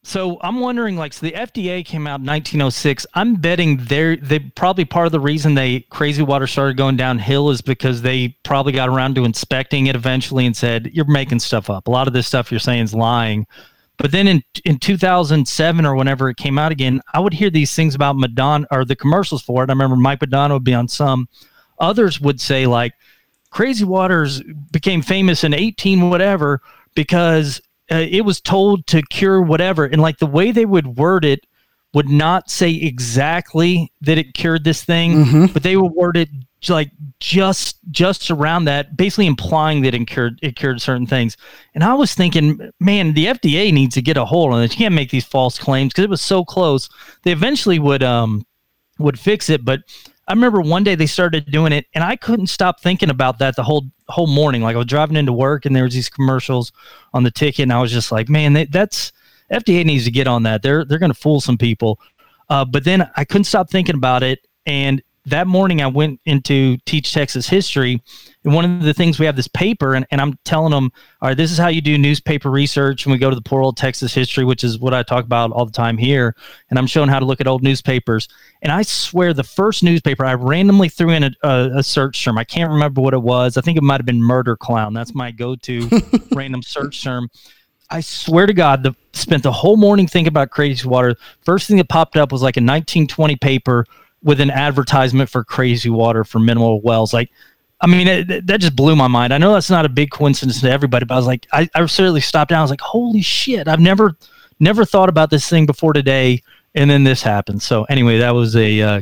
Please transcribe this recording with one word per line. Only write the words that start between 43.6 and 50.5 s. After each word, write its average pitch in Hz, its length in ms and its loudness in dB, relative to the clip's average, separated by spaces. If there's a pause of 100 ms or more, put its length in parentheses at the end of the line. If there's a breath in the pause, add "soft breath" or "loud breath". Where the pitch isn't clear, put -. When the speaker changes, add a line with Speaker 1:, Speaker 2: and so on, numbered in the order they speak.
Speaker 1:
needs 135 220 2
to 135 80 -2
get 151 140 0
a 131 80 0
hold 147 280 2
on 117 80 2
this. 117 120 0
You - 60 -10
can't 220 160 2
make 143 160 -2
these 127 140 -2
false 127 340 -2
claims," 135 340 -2
'cause 190 120 0
it 208 60 -4
was 185 100 -4
so 185 240 -2
close. 156 440 -2 (340 loud breath)
They 175 100 0
eventually 190 460 0
would, 143 240 2
um, 117 420 0 (540)
would 143 200 -2
fix - 300 -2
it, 143 160 0
but 131 160 -2 (480 loud breath)
I - 40 -4
remember 220 280 2